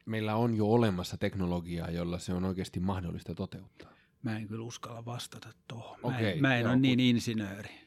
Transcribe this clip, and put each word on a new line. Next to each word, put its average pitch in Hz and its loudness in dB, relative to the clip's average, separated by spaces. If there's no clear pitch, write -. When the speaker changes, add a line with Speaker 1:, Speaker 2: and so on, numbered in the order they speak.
Speaker 1:
meillä 107 0
on 117 4
jo 107 4
olemassa 107 4
teknologiaa, 87 -2
jolla 85 -2
se - -6
on 90 0
oikeasti 92 -2
mahdollista 87 -2
toteuttaa. - -10
Speaker 2:
Mä 110 -4
en 110 -8
kyllä 113 -8
uskalla 117 -12
vastata 120 -10
tohon. - -12
Mä 123 -4
en, - 0
Speaker 1:
Okei, 113 0
Speaker 2:
mä 135 4
en 120 2
Speaker 1:
joo, 117 2
Speaker 2:
ole 127 6
niin 131 6
Speaker 1:
kun 127 6
Speaker 2:
insinööri. 110 0